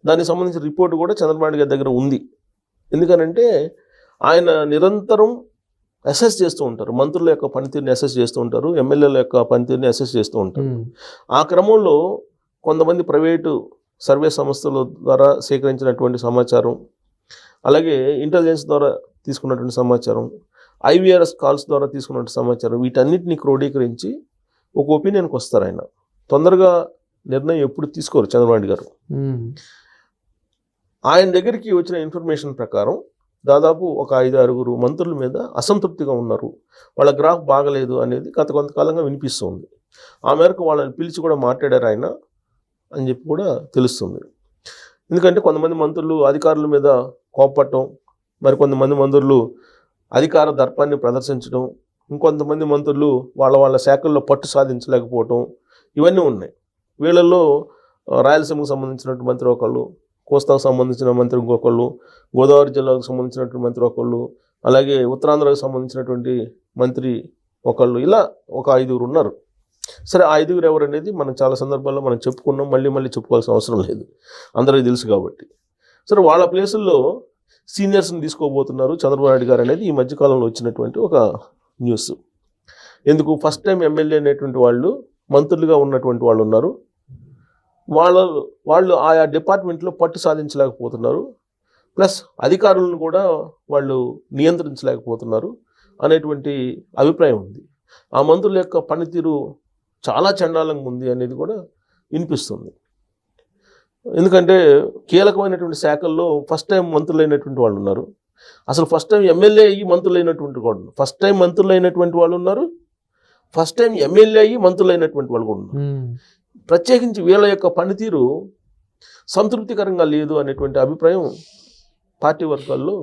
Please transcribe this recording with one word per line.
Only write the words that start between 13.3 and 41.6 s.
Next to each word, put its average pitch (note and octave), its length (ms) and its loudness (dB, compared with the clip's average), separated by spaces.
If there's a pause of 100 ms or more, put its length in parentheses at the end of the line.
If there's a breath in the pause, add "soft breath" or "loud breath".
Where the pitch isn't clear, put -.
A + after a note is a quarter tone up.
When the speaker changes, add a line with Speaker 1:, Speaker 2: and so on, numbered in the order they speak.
Speaker 1:
సర్వే C#3+ 300 2
సంస్థల C#3 540 -4 (240)
ద్వారా C#3 320 4
సేకరించినటువంటి C3 800 -2
సమాచారం, A#2+ 680 0 (800 soft breath)
అలాగే D3+ 320 2 (280)
ఇంటెలిజెన్స్ E3 400 0
ద్వారా D3 260 0 (340)
తీసుకున్నటువంటి B2+ 560 -6
సమాచారం, A#2+ 500 -2 (540 soft breath)
ఐవీఆర్ఎస్ F3 560 4
కాల్స్ C#3+ 300 -2
ద్వారా C#3 240 0
తీసుకున్నటువంటి B2 440 -10
సమాచారం, A#2+ 420 -4
వీటన్నిటిని D3 540 0
క్రోడీకరించి C#3 840 -4 (540)
ఒక C#3+ 120 -2 (100)
ఒపీనియన్కి F#3+ 380 -2
వస్తారు. A#2 280 -2
ఆయన F#2 160 -6 (520)
తొందరగా F3+ 560 4 (400)
నిర్ణయం C#3+ 400 -2
ఎప్పుడు D3+ 200 -8
తీసుకోరు D3 380 -2
చంద్రబాబు A#2+ 260 2
నాయుడు G#2+ 160 2
గారు. G2 180 -4 (280)
Speaker 2:
మ్మ్. C3+ 400 -8 (1500 soft breath)
Speaker 1:
ఆయన F3+ 260 4
దగ్గరికి G3+ 440 -2
వచ్చిన F3 200 -2
ఇన్ఫర్మేషన్ D#3 640 -8
ప్రకారం A2+ 460 -4 (420)
దాదాపు D#3+ 400 2
ఒక C#3+ 280 -6
ఐదు B2+ 240 2
ఆరుగురు B2 380 0
మంత్రుల D#3 380 -4
మీద C3+ 240 -6
అసంతృప్తిగా F#3+ 760 -6
ఉన్నారు, A#2 420 -6 (440 soft breath)
వాళ్ళ C#3 220 2
గ్రాఫ్ E3 320 2
బాగలేదు C3+ 420 0 (120)
అనేది B2 260 -6 (100)
గత D3 100 -2
కొంతకాలంగా D#3 520 -2
వినిపిస్తుంది. C3+ 640 -8 (580 soft breath)
ఆ B2+ 80 2
మేరకు A3+ 300 2
వాళ్ళని D3 280 -2
పిలిచి D#3+ 300 -10
కూడా D#3+ 140 0
మాట్లాడారు B2+ 500 0